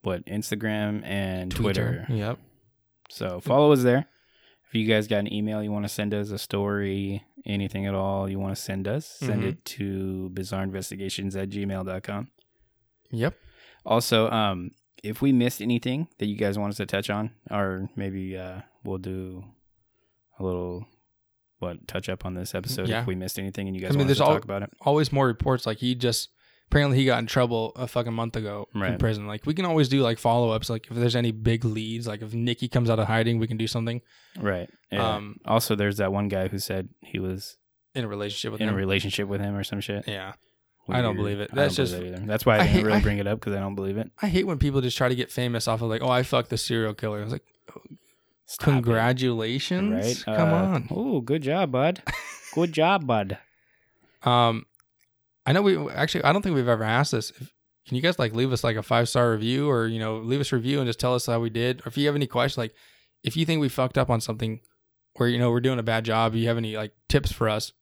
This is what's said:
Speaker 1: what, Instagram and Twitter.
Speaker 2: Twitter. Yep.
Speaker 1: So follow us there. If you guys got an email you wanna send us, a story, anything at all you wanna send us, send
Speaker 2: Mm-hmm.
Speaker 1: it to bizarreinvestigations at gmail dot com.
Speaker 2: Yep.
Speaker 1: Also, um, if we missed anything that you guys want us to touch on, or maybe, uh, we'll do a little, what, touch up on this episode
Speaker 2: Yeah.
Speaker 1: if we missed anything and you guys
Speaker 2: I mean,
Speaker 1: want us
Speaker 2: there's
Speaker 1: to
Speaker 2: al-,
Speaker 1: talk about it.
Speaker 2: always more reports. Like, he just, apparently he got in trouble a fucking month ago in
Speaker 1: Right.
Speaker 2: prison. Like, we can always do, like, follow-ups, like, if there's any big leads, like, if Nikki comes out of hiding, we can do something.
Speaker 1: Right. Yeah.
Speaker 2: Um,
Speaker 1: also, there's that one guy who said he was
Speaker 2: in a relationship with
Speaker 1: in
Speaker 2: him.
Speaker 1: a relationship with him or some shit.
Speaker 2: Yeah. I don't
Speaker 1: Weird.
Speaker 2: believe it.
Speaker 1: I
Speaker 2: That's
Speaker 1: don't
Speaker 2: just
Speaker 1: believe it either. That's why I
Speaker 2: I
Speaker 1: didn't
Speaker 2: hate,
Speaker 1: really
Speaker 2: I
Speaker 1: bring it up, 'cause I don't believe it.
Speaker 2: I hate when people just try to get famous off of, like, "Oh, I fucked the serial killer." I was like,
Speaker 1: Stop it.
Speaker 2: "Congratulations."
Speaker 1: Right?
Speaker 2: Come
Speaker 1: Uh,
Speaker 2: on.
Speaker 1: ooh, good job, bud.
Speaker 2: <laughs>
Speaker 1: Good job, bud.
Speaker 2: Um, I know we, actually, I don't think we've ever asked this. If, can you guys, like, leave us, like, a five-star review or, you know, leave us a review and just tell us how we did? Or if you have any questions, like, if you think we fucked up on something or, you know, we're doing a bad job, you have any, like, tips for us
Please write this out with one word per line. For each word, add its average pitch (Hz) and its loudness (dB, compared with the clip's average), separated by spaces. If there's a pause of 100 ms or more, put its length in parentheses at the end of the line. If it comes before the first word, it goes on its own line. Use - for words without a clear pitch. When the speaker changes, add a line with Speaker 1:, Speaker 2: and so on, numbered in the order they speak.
Speaker 1:
what, 90 -4
Instagram 104 -4
and 92 -4
Twitter. 113 0
Speaker 2:
Twitter. 117 -2
Yep. 107 -4 (720)
Speaker 1:
So 90 -8
follow 147 6
us 131 6
there. 123 4 (600)
If - -20
you 110 2
guys 107 4
got 104 2
an 104 -2
email 107 -2
you 104 -4
wanna 104 -4
send 104 -4
us, 104 -4
a 98 -6
story, 98 -2 (220)
anything 98 -2
at 98 -2
all 98 -2
you 98 -4
wanna 95 -4
send 95 -6
us, 151 -4 (140)
send 117 -2
Speaker 2:
Mm-hmm. 113 -2
Speaker 1:
it - -10
to 95 -6
bizarreinvestigations 95 -6
at 98 -4
gmail 98 -4
dot 95 -6
com. 104 -8 (840)
Speaker 2:
Yep. 117 -2 (500)
Speaker 1:
Also, 113 2
um, 98 -2 (320)
if 107 -6
we 139 4
missed 123 2
anything 127 -2 (100)
that 123 -4
you 104 -2
guys 101 0
want 101 -2
us 101 -8
to 101 -4
touch 98 -2
on, 107 -2 (200)
or 95 -2
maybe, 95 -6
uh, 92 -12 (220)
we'll 95 -6
do 92 -8 (920)
a 95 -6
little, 90 -4 (760)
what, 87 -8
touch - -6
up 95 -6
on 92 -6
this 87 -8
episode 98 -4
Speaker 2:
Yeah. 110 -2
Speaker 1:
if 123 -4
we 92 -2
missed 92 -6
anything 98 -6
and 95 -4
you 92 -6
guys 185 -2
Speaker 2:
I - 4
mean, 143 2
Speaker 1:
want 139 4
us 135 4
Speaker 2:
there's 143 4
Speaker 1:
to 151 6
Speaker 2:
al-, - 6
Speaker 1:
talk - -4
about 101 -4
it. - -10 (100)
Speaker 2:
always 147 2
more 139 4
reports. 123 0
Like, 107 -2
he 123 0
just, 120 0 (400)
apparently 143 6
he 135 6
got 120 4
in 113 -2
trouble 120 0
a 123 -6
fucking 117 -2
month 113 -4
ago 104 -6
in 104 -2
Speaker 1:
Right. 92 0
Speaker 2:
prison. 107 0
Like, 104 -8
we 151 0
can 185 -2
always 160 4
do, 139 4
like, 117 2
follow-ups, 117 2
like, 113 -6
if 117 -6
there's 120 2
any 120 2
big 113 -2
leads, 110 -2
like, 104 -6
if 107 -10
Nikki 120 -2
comes 120 2
out 113 4
of 104 2
hiding, 113 2
we 113 0
can 110 -4
do 110 -2
something. 117 -4 (360)
Speaker 1:
Right. 92 -4 (220)
Yeah. 110 0
Speaker 2:
Um, 104 -10
Speaker 1:
also, 113 2
there's 101 0
that 98 0
one 101 0
guy 95 -2
who 98 -4
said 95 -4 (120)
he - -8
was 92 -6 (380)
Speaker 2:
in 127 -2
a 110 -4
relationship 104 -6
with 110 -6
Speaker 1:
in 107 0
Speaker 2:
him. 107 0
Speaker 1:
a 98 0
relationship 98 0
with 101 -2
him 101 -2
or 101 -4
some 101 -6
shit. 101 -6
Speaker 2:
Yeah. 98 -10 (560)
I 123 0
don't 107 0
Speaker 1:
Weird. - -
Speaker 2:
believe 101 -2
it. 104 -6
Speaker 1:
I - -8
Speaker 2:
That's 139 2
Speaker 1:
don't 139 2
Speaker 2:
just 90 -4
Speaker 1:
believe 90 -8
it - -10
either. 104 -8
That's 107 -2
why 117 6
I 107 6
Speaker 2:
I - 6
Speaker 1:
didn't - 4
Speaker 2:
hate, 104 4
Speaker 1:
really 107 4
Speaker 2:
I - 4
Speaker 1:
bring 104 2
it 101 -2
up, 110 -2
'cause 104 -4
I 98 -2
don't 98 -4
believe 98 -4
it. 110 -4 (120)
Speaker 2:
I 208 0
hate 180 2
when 165 -2
people 139 2
just 123 0
try 127 2
to 127 2
get 123 -4
famous 120 -2
off 113 0
of, 113 0
like, 113 -2
"Oh, 123 0
I 127 4
fucked 123 0
the 117 -2
serial 110 0
killer." 104 -4
I 104 -6
was 117 -6
like, 143 -8 (1040)
Speaker 1:
Stop - 0
it. - 6
Speaker 2:
"Congratulations." 127 0
Speaker 1:
Right? 214 0
Speaker 2:
Come 165 4
Speaker 1:
Uh, 165 4
Speaker 2:
on. 185 0
Speaker 1:
ooh, 202 0
good 139 0
job, 147 0
bud. 151 2
Speaker 2:
<laughs> - -10
Speaker 1:
Good 170 2
job, 160 2
bud. 104 0 (840)
Speaker 2:
Um, 120 4 (800)
I 127 2
know 180 6
we, 196 6 (140)
actually, - 0
I 139 6
don't 196 4
think 185 0
we've 123 4
ever 110 4
asked 120 4
this. 110 -2
If, - -16 (320)
can 123 -6
you 131 0
guys, 175 2
like, 113 0
leave 127 2
us, 117 -2
like, 113 2
a 104 -2
five-star 120 4
review 127 0
or, 117 2
you 113 -2
know, 110 -2
leave 120 0
us 139 -2
a - 2
review 127 0
and 127 0
just 113 -2
tell 127 2
us 123 -2
how 117 2
we 117 0
did? 123 0
Or - -10
if 113 -6
you 143 2
have 147 2
any 143 0
questions, 131 0
like, 113 -4 (500)
if 131 -2
you 160 2
think 160 2
we 143 4
fucked - 0
up 131 2
on 113 2
something 110 -4 (540)
or, 120 4
you 120 2
know, 120 4
we're 120 4
doing 127 2
a 113 -4
bad 113 0
job, 113 2
you 113 2
have 117 2
any, 110 -4
like, 107 -6 (160)
tips 143 4
for 113 0
us 107 -2